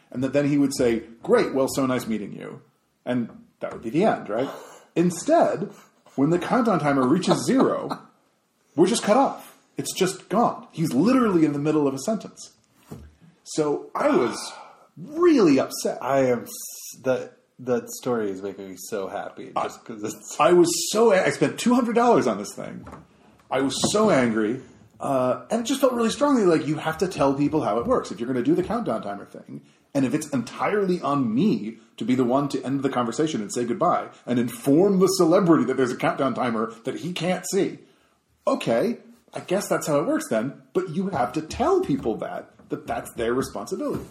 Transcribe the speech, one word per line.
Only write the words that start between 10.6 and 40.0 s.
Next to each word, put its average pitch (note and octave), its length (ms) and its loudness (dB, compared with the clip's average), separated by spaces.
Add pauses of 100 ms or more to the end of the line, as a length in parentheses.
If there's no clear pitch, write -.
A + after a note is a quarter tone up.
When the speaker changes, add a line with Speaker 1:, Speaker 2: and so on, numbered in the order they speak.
Speaker 1:
He's E3 200 -2
literally A3+ 520 4
in C#3+ 80 2
the C#3+ 80 -4
middle D3+ 260 2
of C3+ 80 0
a C3+ 40 -8
sentence. - 560 -8 (880)
So - 500 -4
I D4 220 0
was A#2 360 -2 (440)
really B3+ 600 4
upset. - 440 -4
Speaker 2:
I C3+ 240 2
am A#2+ 160 2
s-, - 600 -14
that, B2+ 340 -2 (240)
that A#2+ 300 -2
story A2+ 400 -4
is F#2+ 120 -8
making G2 260 -10
me F#2 100 -14
so G2 300 -8
happy, F#2 480 -12
Speaker 1:
I - 80 -2
Speaker 2:
just - 200 -12
'cause G#2+ 180 -14
it's - 380 -10
Speaker 1:
I E3 120 6
was F3 180 6 (220)
so A3 200 4
a-, F#3 120 4
I D3 60 0
spent C3+ 280 -2
two A#3+ 160 2
hundred A#3+ 200 0
dollars A#3 320 4
on G#2 120 0
this G#2 160 -8
thing. - 320 -14 (640)
I C3 120 0
was C3+ 120 0 (180)
so G#3+ 180 4
angry, A#2 500 2 (400)
uh, B2+ 500 0
and A3+ 120 0
it - 20 -4
just C4+ 160 -2
felt B3+ 120 4
really A#3 180 0
strongly C#4 340 2
like D#3+ 220 4
you D3+ 100 0
have D#3 220 -4
to F#3+ 100 0
tell C#3 260 2
people C#3+ 280 0
how A2 160 0
it A#2+ 80 -2
works - 240 0
if G2+ 100 -8
you're A#2 80 -4
gonna B2+ 140 0
do D3 120 4
the F3+ 80 0
countdown F3+ 400 -4
timer G2+ 240 -10
thing. - 360 -18 (300)
And C#3 120 2
if B2 100 -2
it's D#3 140 -4
entirely F3+ 720 -2
on C#3 340 0
me A#2 440 0 (180)
to A#2 80 -8
be A#2+ 100 2
the B2+ 100 2
one C3+ 260 2
to - 120 -4
end C3+ 220 -4
the C#3 40 2
conversation B2+ 520 -2
and G2+ 120 -8
say A#2+ 120 -2
goodbye A#2+ 420 0 (180)
and B2 140 -2
inform D#3+ 600 2
the F#3 80 6
celebrity E3+ 560 4
that B2 120 -2
there's B2+ 140 2
a - 60 -6
countdown C3+ 380 0
timer A2+ 380 -2 (120)
that A2+ 160 -8
he F3+ 120 -8
can't F3 380 -4
see, F3+ 300 -2 (640)
okay, F#3 520 0 (360)
I - 60 -10
guess G3 280 -4
that's D#3+ 200 -2
how D3 100 2
it E3 80 0